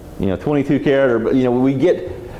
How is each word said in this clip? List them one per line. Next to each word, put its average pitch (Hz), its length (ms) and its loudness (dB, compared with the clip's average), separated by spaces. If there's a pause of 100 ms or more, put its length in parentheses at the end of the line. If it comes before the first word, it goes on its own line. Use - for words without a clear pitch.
(180)
you - 60 -2
know, 95 120 0
twenty-two 143 440 0
carat, 135 300 2
or, 113 240 0
you 127 100 2
know, 123 60 2
we 131 240 2
get - 420 0 (220)